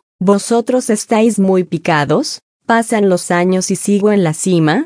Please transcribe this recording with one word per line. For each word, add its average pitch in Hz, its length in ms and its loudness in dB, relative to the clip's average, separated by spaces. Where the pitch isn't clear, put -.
vosotros 233 720 0
estáis 220 500 0
muy 190 260 2
picados, 156 720 -2
pasan 226 440 0
los 180 220 -2
años 185 380 0
y 190 60 -2
sigo 202 380 0
en 202 100 2
la 156 100 0
cima 170 520 0